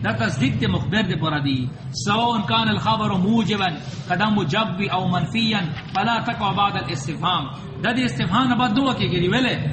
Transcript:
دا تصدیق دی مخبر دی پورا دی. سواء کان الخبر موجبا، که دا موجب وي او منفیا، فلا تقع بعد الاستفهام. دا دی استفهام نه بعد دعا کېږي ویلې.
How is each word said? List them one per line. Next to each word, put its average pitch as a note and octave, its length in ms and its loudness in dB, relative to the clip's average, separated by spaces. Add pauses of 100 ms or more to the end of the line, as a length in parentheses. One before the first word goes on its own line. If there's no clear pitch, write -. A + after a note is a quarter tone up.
دا G#3+ 80 0
تصدیق A3+ 480 0
دی A3 60 2
مخبر F#3+ 360 0
دی F3+ 180 0
پورا D#3 240 0
دی. C3 260 0 (340)
سواء A3+ 440 2
کان A3+ 200 2
الخبر G#3 440 0
موجبا، G3 580 2 (380)
که F3+ 80 2
دا G#3+ 140 2
موجب G3 480 0
وي G3 120 -2
او F#3 180 0
منفیا، G#3+ 520 0 (340)
فلا A3 320 2
تقع G#3 260 -2
بعد G3 240 2
الاستفهام. E3+ 680 -2 (380)
دا A3+ 100 0
دی B3+ 120 0
استفهام A3+ 440 0
نه B3 80 2
بعد A#3+ 180 2
دعا C4+ 200 2
کېږي F3 380 0
ویلې. A#3 240 2 (160)